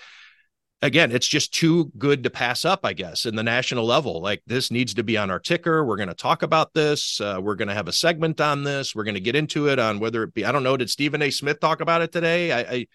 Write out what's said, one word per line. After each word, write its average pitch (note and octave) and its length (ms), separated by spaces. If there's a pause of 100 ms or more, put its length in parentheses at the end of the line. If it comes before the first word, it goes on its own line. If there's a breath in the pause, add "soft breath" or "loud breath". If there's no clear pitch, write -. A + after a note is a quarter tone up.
(340 loud breath)
<laughs> - 480
again, C#3+ 300
it's B2 140
just - 280
too D#3+ 420
good C#3 280
to B2+ 60
pass B2 360
up, F#3 180
I G#2+ 80
guess, E2+ 320
in G#2+ 120
the A2 60
national A#2+ 440
level. A#2 340
Like, G2 260
this B2 240
needs A#2 240
to A#2 80
be G#2+ 140
on G#2 140
our F2+ 100
ticker. E3+ 440
We're A2 120
gonna G2 160
talk D#3 300
about D#3 320
this. D3+ 480
Uh, G2+ 180
we're G2+ 140
gonna G2+ 200
have G2+ 140
a F2 40
segment E3 480
on C#3+ 240
this. C#3 300
We're G#2+ 100
gonna G2+ 160
get A#2 160
into D3+ 320
it C3+ 100
on A2 200
whether A2+ 260
it F2 100
be, G#2 100
I A2 80
don't C#3 120
know, C3 120
did B2 140
Stephen D3 320
A C#3+ 80
Smith D3 300
talk D#3 200
about E3 220
it D#3+ 100
today? E3+ 400
I, A#2+ 80
I, A#2+ 340